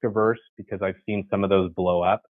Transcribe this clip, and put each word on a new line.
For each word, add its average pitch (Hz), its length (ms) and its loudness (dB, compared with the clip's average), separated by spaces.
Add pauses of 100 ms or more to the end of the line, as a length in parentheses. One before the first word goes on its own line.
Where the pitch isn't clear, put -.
averse 110 360 0 (180)
because 98 240 -10
I've 95 140 -4 (100)
seen 104 240 -4
some 101 140 0
of 98 60 2
those 95 240 2
blow 90 280 0
up. 95 200 0 (120)